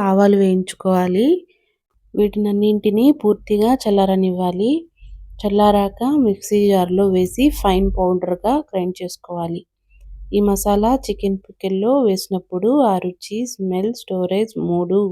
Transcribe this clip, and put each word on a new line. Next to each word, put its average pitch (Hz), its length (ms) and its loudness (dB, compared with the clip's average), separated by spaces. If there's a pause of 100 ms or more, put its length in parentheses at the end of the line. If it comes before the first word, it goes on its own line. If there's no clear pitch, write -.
ఆవాలు 196 320 4
వేయించుకోవాలి. 185 880 0 (880)
వీటినన్నింటినీ 208 960 0
పూర్తిగా 208 640 0
చల్లారనివ్వాలి. 190 960 0 (680)
చల్లారాక 202 600 2 (220)
మిక్సీ 208 440 0
జార్‌లో 185 420 2
వేసి 185 360 0 (140)
ఫైన్ 190 280 2 (100)
పౌడర్‌గా 180 560 0 (160)
గ్రైండ్ 180 280 -4
చేసుకోవాలి. 175 640 -10 (720)
ఈ 202 80 2
మసాలా 208 500 0 (140)
చికెన్ 196 400 -4
పికిల్‌లో 196 480 -2 (100)
వేసినప్పుడు 190 680 -2 (100)
ఆ 214 160 2
రుచి, 180 480 -8
స్మెల్, 190 480 -4
స్టోరేజ్ 190 600 -4 (160)
మూడు 175 300 0 (120)